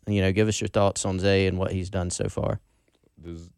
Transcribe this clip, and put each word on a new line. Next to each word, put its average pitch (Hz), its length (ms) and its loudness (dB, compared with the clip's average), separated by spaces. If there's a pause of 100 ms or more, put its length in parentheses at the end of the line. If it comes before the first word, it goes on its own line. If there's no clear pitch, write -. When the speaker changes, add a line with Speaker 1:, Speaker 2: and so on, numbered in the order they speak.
Speaker 1:
You 101 140 2
know, 95 100 4
give 107 160 2
us 104 120 -2
your 104 100 -4
thoughts 101 360 2
on 95 140 -2
Zay 98 280 4
and 92 100 0
what 92 140 -2
he's 92 180 -4
done 90 200 -2
so - 200 -4
far. - 300 -2 (640)
Speaker 2:
The, 82 180 -12 (180)